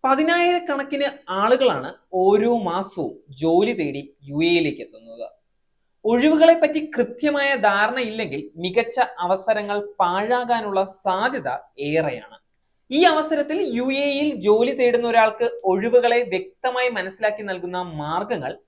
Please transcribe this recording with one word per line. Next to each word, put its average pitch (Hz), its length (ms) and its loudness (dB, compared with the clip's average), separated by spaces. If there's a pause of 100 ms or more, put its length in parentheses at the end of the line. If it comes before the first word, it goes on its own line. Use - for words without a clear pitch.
പതിനായിരക്കണക്കിന് 311 1000 0 (240)
ആളുകളാണ് 190 680 0 (180)
ഓരോ 208 460 4
മാസവും 180 600 -6 (100)
ജോലി 165 440 2
തേടി 139 400 -6 (120)
യു 139 100 -14
എ 160 120 0
ഇയിലേക്ക് 165 340 0
എത്തുന്നത്. 113 480 -16 (760)
ഒഴിവുകളെ 302 500 6
പറ്റി 302 420 0
കൃത്യമായ 277 580 0
ധാരണ 214 460 2
ഇല്ലെങ്കിൽ 214 560 -6
മികച്ച 185 440 -2 (180)
അവസരങ്ങൾ 202 680 -2 (120)
പാഴാകാനുള്ള 208 840 0 (200)
സാധ്യത 202 440 -2 (320)
ഏറെയാണ്. 143 580 -4 (520)
ഈ 294 120 2
അവസരത്തിൽ 311 600 2
യു 254 300 -2
എ 285 180 0
ഇയിൽ 285 240 -2
ജോലി 214 380 2
തേടുന്ന 240 360 0
ഒരാൾക്ക് 226 560 2
ഒഴിവുകളെ 233 580 2
വ്യക്തമായി 247 680 -4
മനസ്സിലാക്കി 208 540 -4
നൽകുന്ന 180 400 -6
മാർഗങ്ങൾ 160 840 -6